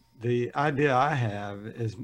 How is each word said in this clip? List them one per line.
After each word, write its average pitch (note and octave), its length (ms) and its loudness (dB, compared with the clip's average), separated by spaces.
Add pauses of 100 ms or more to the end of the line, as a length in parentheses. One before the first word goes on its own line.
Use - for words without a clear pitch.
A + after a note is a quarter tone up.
(220)
the A#2+ 340 0
idea C#3+ 380 2
I C#3 200 4
have G#2 540 -2
is A2+ 360 -6